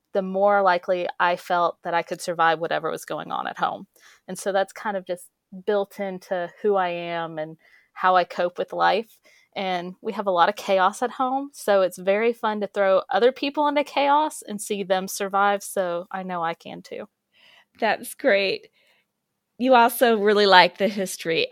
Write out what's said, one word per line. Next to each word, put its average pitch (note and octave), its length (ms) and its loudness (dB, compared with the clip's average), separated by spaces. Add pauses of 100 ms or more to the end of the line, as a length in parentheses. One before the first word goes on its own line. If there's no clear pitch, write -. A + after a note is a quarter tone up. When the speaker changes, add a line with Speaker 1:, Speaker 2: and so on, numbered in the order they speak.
(140)
Speaker 1:
the G3 100 0
more G3 400 2
likely F3+ 440 0 (120)
I F3 160 2
felt F3 480 -2
that E3+ 100 -6
I E3+ 80 0
could E3 180 -8
survive E3 400 0
whatever D#3 300 -4
was D#3+ 160 -8
going D#3+ 260 -10
on - 140 -6
at - 140 -10
home. - 260 -4 (420)
And F#3 120 -12
so G3+ 120 -4
that's G3 220 -2
kind G3+ 240 -6
of F#3 80 -10
just - 240 -10 (380)
built G3+ 320 -2
into F#3 500 -8 (140)
who G3+ 120 2
I F#3 140 0
am E3+ 480 -8
and D#3+ 200 -10 (360)
how F#3 220 2
I F3+ 80 4
cope - 340 -4
with F#3+ 160 -8
life. F3 460 -2 (360)
And F#3 460 -6
we A3 120 -8
have G3+ 120 -8
a G3 60 0
lot F3 180 4
of G3+ 60 -2
chaos G3 480 2
at A#3+ 80 -2
home, C4+ 420 -4
so G3+ 280 2
it's F3+ 180 0
very G3+ 340 0
fun G#3+ 280 -4
to G3+ 60 -4
throw F#3+ 420 2
other A3+ 220 4
people C#4+ 360 -2
into D4 160 0
chaos C#4+ 580 0
and G#3 180 -10
see G3+ 220 -6
them F#3+ 260 -2
survive, G3 540 0
so F3+ 480 -6
I F#3+ 140 -8
know F3+ 180 -6
I E3 140 -4
can F3 260 -16
too. - 260 -14 (720)
Speaker 2:
That's A3+ 360 -4
great. G3 540 0 (880)
You B3+ 180 4
also A#3 420 4
really G#3 300 4
like F3+ 320 8
the G3 80 2
history F#3 640 -4